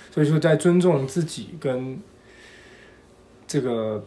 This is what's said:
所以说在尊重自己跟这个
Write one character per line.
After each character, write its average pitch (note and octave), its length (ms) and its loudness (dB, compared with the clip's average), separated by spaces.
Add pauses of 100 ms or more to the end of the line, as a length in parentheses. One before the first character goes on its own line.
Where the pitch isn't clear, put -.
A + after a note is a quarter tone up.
(120)
所 D3+ 100 0
以 D3 60 2
说 D#3 100 4
在 D#3 160 4
尊 F3 260 4
重 D#3+ 240 2
自 E3 200 -2
己 D#3 340 -12
跟 C3 420 -6 (1500)
这 D3 120 0
个 A2 460 -4